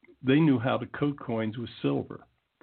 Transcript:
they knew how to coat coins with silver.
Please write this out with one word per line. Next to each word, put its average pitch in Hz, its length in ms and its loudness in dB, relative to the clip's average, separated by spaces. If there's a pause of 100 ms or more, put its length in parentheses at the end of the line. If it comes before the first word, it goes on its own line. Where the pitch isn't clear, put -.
(240)
they 131 160 4
knew 143 200 6
how 117 180 0
to 117 100 -4
coat 147 320 -4
coins 113 380 -4
with 117 120 -8 (120)
silver. 139 400 -4 (420)